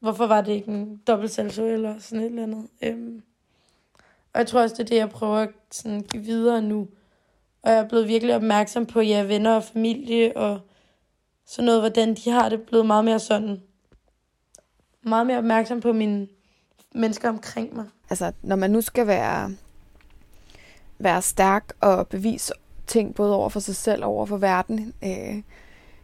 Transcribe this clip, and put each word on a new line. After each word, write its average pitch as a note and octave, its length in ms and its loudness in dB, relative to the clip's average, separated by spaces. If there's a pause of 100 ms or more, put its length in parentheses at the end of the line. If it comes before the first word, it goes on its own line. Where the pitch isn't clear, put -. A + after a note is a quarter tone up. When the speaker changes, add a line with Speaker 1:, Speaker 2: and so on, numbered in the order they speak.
Speaker 1:
hvorfor A3 260 -2
var G#3+ 140 4
det G#3 120 -2
ikke G#3 160 -4
en G#3 380 -8
dobbelt G#3+ 240 2
salto G#3 360 -4
eller A3 320 -4
sådan A3 260 -8
et - 20 -4
eller A#3 160 -8
andet. A3 260 -8 (140)
Øhm. A#3 400 -8 (1120)
Og - 60 -2
jeg A#3 80 2
tror A#3+ 160 4
også, A3+ 120 0
det A#3+ 80 -6
er A3 40 -8
det, A#3 100 2
jeg G#3+ 140 0
prøver G#3+ 260 -2
at G#3+ 140 0 (200)
sådan G#3 300 -8
give G#3 220 -10
videre A3+ 400 0
nu. G#3 260 -4 (760)
Og - 80 2
jeg A3+ 80 6
er G#3+ 100 0
blevet A3+ 200 2
virkelig A3+ 280 2
opmærksom A3 500 0
på, A3+ 140 0
ja, G#3 220 2
venner G#3 340 2
og A3 80 0
familie A3+ 720 0
og G#3 240 -2 (840)
sådan - 180 -6
noget, A#3 160 6
hvordan A3 340 2
de A#3+ 160 -4
har A#3+ 180 4
det, A3 140 -2
blevet A3+ 240 2
meget G#3+ 180 4
mere A3 140 2
sådan, G#3 440 -2 (1400)
meget A3+ 240 2
mere B3+ 120 2
opmærksom A3+ 420 0
på A#3 120 2
mine G#3 360 0 (640)
mennesker A3+ 340 -2
omkring A3+ 480 -6
mig. A3 80 -8 (260)
Speaker 2:
Altså, F3 220 -4 (100)
når F#3+ 140 -2
man F#3+ 140 2
nu A3 100 4
skal A#3 260 0
være, F#3 440 0 (1500)
være F3+ 240 2
stærk G3 580 2
og F#3+ 280 4
bevise G3+ 440 -4 (340)
ting - 280 0
både G#3 220 2
over G3 120 2
for G#3 120 -6
sig G3 160 -6
selv - 280 -2
og G3+ 60 -2
over G#3+ 160 -2
for G3+ 100 -4
verden, G3+ 580 -2 (100)
øh, G3+ 380 -8 (600)